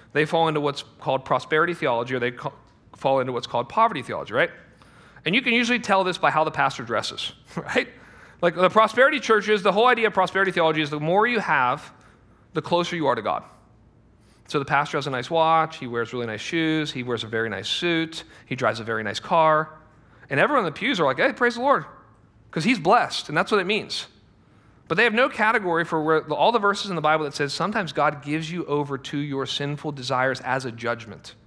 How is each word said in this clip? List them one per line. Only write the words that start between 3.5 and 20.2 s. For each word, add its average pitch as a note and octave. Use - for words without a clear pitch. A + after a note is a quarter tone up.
poverty G#3+
theology, G2
right? D#3+
And D#3+
you B3+
can B3
usually A#3+
tell G3
this F3+
by D3
how D#3
the D#3
pastor C#3
dresses, A2+
<laughs> -
right? B3+
Like, E3+
the F3+
prosperity B3
churches, G#3
the G3
whole G#3+
idea A#3
of G3
prosperity F#3+
theology D#3+
is D3
the D3+
more F3
you A#3+
have, C#3+
the D#3
closer F3
you D#3
are A#2+
to A#2
God. F#2+
So D#3
the C#3
pastor D3
has C#3
a C#3+
nice B2
watch, D#3+
he C3
wears A#2
really B2
nice G#2+
shoes, D#3+
he B2+
wears A#2+
a A2+
very A2+
nice G2
suit, E3
he C3
drives A2+
a A2
very A2
nice G2+
car. D#3